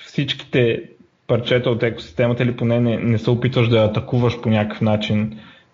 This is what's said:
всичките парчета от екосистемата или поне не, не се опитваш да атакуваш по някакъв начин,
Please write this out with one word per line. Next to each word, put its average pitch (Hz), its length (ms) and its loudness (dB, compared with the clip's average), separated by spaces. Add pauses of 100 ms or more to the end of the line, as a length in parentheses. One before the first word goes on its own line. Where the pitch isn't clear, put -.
всичките - 760 -2 (440)
парчета 123 440 0
от 113 120 0
екосистемата 120 600 -2
или 120 140 0
поне 120 240 0
не, 120 160 0
не 113 220 0
се 123 120 0
опитваш 120 380 2
да 113 160 4
атакуваш 117 560 0
по 117 80 -4
някакъв 107 320 0
начин, 107 580 -2 (360)